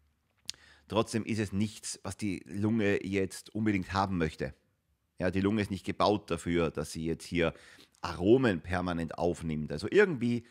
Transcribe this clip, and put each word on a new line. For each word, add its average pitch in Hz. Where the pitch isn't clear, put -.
trotzdem 110
ist 107
es 107
nichts, -
was 101
die 98
Lunge 101
jetzt 95
unbedingt 104
haben 95
möchte. 78
Ja, 90
die 95
Lunge 101
ist 101
nicht 95
gebaut 98
dafür, 85
dass 78
sie 80
jetzt 80
hier 82
Aromen 98
permanent 87
aufnimmt. 78
Also 80
irgendwie 120